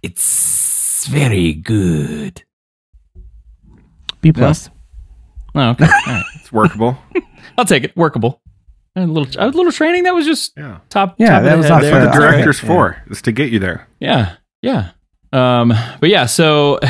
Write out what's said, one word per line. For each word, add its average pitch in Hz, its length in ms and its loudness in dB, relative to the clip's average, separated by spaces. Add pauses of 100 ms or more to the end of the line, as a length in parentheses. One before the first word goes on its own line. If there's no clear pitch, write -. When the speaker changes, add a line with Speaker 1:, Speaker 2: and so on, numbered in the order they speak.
Speaker 1:
It's - 1040 -2
very 110 460 0
good. 76 880 -4 (1800)
Speaker 2:
B 160 100 6
plus. 143 380 0 (840)
Speaker 1:
Oh, 123 160 2
okay. 131 140 2
All 165 60 4 (220)
right. - 160 -6
Speaker 3:
<laughs> - 60 -20
It's - 160 -20
workable. 110 460 0 (180)
Speaker 1:
<laughs> 370 60 -2 (360)
I'll 247 80 0
take 139 180 0
it. - 120 -10
Workable. 131 460 -2 (540)
And 180 140 -2
a 156 40 -4
little, 143 280 -4
a 214 60 0
little 339 240 0
training. 349 320 -2
That 359 120 0
was 320 100 -2
just - 320 -4
Speaker 3:
Yeah. 139 220 -16 (100)
Speaker 1:
top, 196 280 -2
Speaker 2:
Yeah, 226 120 4
Speaker 1:
top 139 100 6
of 110 60 2
Speaker 2:
that 147 60 4
Speaker 1:
the 160 60 4
Speaker 2:
was 156 100 2
Speaker 1:
head 160 60 4
Speaker 2:
awesome. 147 180 4
Speaker 1:
there. 139 100 4
Speaker 3:
That's 127 160 4
what - 20 4
the 147 60 4
Speaker 2:
Yeah. 160 80 4
Speaker 3:
director's 135 300 2
Speaker 2:
Yeah. 113 40 -8
Speaker 3:
for, 127 420 0
is 101 120 -14
to 120 100 -2
get 131 200 -2
you 110 80 0
there. 90 280 -6 (120)
Speaker 1:
Yeah, 101 340 -2 (280)
yeah. 185 280 -4 (440)
Um, 123 400 2 (280)
but 156 80 2
yeah, 170 160 2
so 147 540 2 (100)